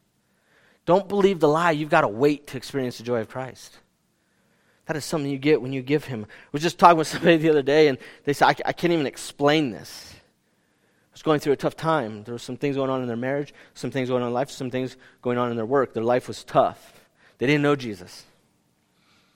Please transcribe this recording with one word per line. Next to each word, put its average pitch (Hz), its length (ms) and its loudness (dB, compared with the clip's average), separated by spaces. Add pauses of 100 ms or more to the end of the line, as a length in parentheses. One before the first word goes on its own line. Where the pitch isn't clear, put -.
(840)
Don't 185 240 2
believe 196 300 2
the 151 100 4
lie, 165 220 2
"You've 151 200 -2
gotta 156 180 4
wait 139 400 0
to 139 80 -12
experience 127 420 -6
the 117 60 -16
joy 120 160 -2
of 104 80 -8
Christ." - 500 -14 (1080)
That 160 100 -6
is 135 80 -8
something 143 260 -4
you 139 80 -6
get 135 240 2
when 131 100 -8
you 135 100 -6
give 143 220 -2
him. 113 240 -10
I - 220 -20
was 147 120 -6
just 170 180 -4
talking 170 180 8
with 156 80 -2
somebody 165 300 4
the 160 140 2
other 151 120 4
day, 147 240 4
and 131 100 0 (280)
they 143 80 -2
said, 139 140 4
"I, 143 240 0
I - 20 -4
can't 175 200 0
even 156 140 0
explain 143 640 0
this." - 440 -16 (1040)
Was - 60 -20
going 151 160 2
through 147 120 0
a 131 40 2
tough 156 180 -4
time. 123 480 -4
There 120 100 -14
were 120 60 -10
some 127 180 -12
things 139 200 -4
going 135 140 -2
on 131 120 -4
in 123 60 -6
their 113 80 -6
marriage, 139 360 -4 (220)
some 127 160 -10
things 127 180 -4
going 127 140 -2
on 120 60 -4
in 120 60 -4
life, 131 180 -4
some 127 180 -10
things 127 260 -6 (240)
going 123 160 -2
on 123 140 0
in 117 60 -4
their 110 100 -4
work. 131 260 0
Their 113 120 -4
life 123 240 0
was - 160 -14
tough. - 480 0 (460)
They 117 100 -2
didn't 147 140 2
know 147 120 2
Jesus. 104 500 -10 (1120)